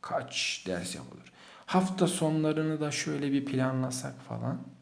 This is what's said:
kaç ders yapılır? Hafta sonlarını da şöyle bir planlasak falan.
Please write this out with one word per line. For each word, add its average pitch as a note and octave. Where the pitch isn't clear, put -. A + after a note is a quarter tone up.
kaç -
ders F2
yapılır? -
Hafta F#3+
sonlarını D#3
da D3
şöyle C#3+
bir C#3
planlasak C3
falan. A#2